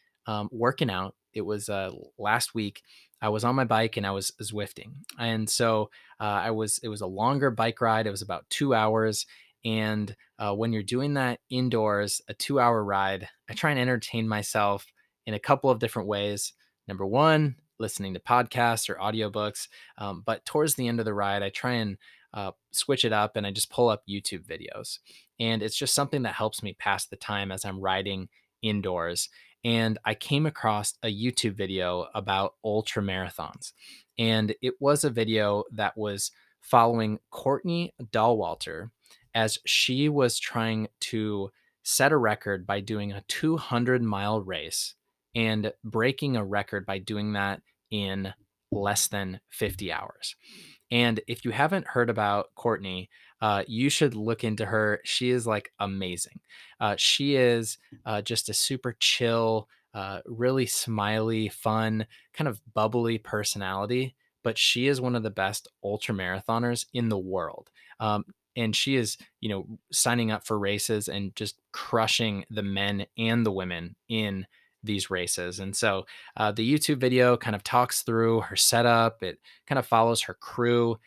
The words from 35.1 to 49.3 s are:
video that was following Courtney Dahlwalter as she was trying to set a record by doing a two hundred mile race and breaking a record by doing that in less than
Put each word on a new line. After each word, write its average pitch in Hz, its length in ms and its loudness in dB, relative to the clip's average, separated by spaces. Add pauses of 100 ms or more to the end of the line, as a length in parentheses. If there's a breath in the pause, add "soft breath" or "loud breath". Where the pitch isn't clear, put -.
video 107 600 2
that 107 240 -2
was 104 340 -4 (300 soft breath)
following 117 580 4 (140)
Courtney 170 680 -2
Dahlwalter 107 920 0 (420 soft breath)
as 110 320 2
she 135 420 2
was 139 300 4
trying 113 480 -2 (140)
to 104 500 -2 (320)
set 139 300 4
a 151 40 4
record 104 520 0
by 101 100 0
doing 104 320 -4
a 98 160 -10
two 160 300 0
hundred 123 440 2
mile 104 400 0
race 85 540 -6 (400)
and 110 380 0 (100)
breaking 123 540 0
a 107 80 0
record 101 420 -4
by 95 120 -4
doing 104 340 -4
that 101 280 -2 (300)
in 98 420 -4 (380)
less 101 380 0
than 95 400 -6